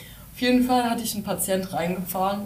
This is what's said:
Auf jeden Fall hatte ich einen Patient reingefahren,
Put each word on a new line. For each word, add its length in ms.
Auf 80
jeden 260
Fall 220
hatte 140
ich 100
einen 100
Patient 480
reingefahren, 760